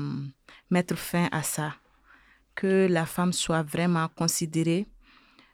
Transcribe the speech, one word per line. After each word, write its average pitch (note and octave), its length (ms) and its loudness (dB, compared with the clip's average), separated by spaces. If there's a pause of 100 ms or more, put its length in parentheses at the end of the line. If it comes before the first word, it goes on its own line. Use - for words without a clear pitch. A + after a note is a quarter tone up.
(720)
mettre F3 260 0
fin F3 340 0
à D#3 140 -4
ça. D3+ 320 -6 (800)
Que F#3+ 340 4
la E3 160 2
femme F3+ 260 0
soit D#3+ 300 0
vraiment E3 460 0
considérée, E3 800 0 (680)